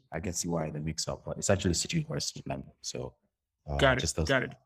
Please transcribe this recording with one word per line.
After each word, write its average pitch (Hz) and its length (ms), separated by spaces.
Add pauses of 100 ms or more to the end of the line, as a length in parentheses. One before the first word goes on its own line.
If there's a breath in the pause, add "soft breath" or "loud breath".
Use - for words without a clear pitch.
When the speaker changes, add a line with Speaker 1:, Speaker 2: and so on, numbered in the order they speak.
(120)
Speaker 1:
I 80 60
can 85 140
see - 160
why 80 220
the 78 100
mix 78 260
up, 69 180
but - 140
it's - 120
actually 90 240
City - 240
University 147 420
of - 80
London. - 320
So, - 340 (560)
uh, 71 60
Speaker 2:
Got 139 220
it. - 20
Speaker 1:
just - 180
a, - 60
Speaker 2:
Got 131 180
it. 131 120 (120)